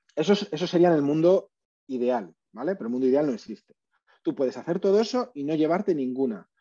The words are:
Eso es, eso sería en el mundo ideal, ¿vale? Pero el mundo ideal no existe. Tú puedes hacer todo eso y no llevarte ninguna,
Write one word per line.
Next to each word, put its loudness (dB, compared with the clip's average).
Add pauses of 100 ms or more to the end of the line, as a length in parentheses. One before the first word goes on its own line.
(160)
Eso 2
es, 0
eso -4
sería 4
en 4
el 2
mundo 2 (380)
ideal, -2 (180)
¿vale? -6
Pero -10
el -4
mundo 0
ideal 4
no -2
existe. -12 (480)
Tú -4
puedes -4
hacer -6
todo 2
eso -2
y -8
no -4
llevarte 0
ninguna, -4 (120)